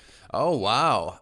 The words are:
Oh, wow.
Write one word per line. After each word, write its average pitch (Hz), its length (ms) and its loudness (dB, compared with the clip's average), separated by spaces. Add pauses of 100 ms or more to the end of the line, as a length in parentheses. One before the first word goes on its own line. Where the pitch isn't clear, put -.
(320)
Oh, 151 240 0
wow. 107 640 0